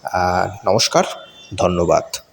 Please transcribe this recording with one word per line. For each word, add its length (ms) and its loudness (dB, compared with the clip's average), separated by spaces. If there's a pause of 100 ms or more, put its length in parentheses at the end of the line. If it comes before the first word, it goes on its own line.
আহ, 640 -2
নমস্কার, 340 2 (520)
ধন্যবাদ। 480 2 (300)